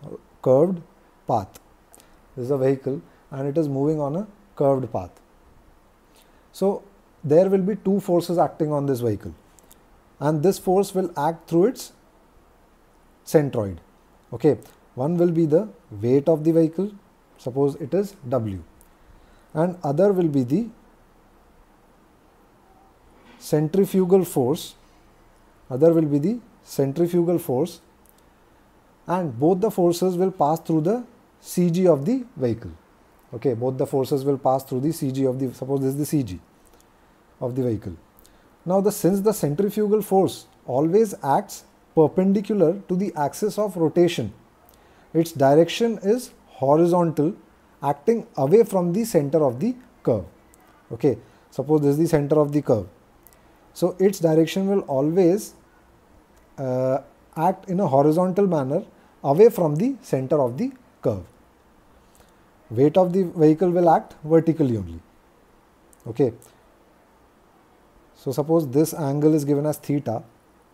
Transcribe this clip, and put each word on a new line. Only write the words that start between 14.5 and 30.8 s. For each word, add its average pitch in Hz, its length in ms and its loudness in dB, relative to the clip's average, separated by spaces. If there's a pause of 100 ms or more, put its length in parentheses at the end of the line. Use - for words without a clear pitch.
one 143 200 -4
will 175 160 0
be 165 140 0
the 165 240 0 (320)
weight 131 260 0
of 160 160 0
the 160 80 0
vehicle, 165 400 0 (460)
suppose 139 380 -4
it 143 180 -10
is 196 220 -4 (120)
W, 110 340 -4 (920)
and 175 300 -2
other 156 280 2
will 180 160 0
be 139 160 0
the 165 240 -2 (2750)
centrifugal 185 880 0
force, 143 500 -4 (920)
other 147 240 4
will 165 80 4
be 147 180 0
the 208 200 -2 (240)
centrifugal 170 720 -2
force, 147 420 -4 (1300)
and 160 320 -4
both 180 220 2
the 220 100 0
forces 175 460 0
will 185 140 0
pass 160 280 0
through 160 220 0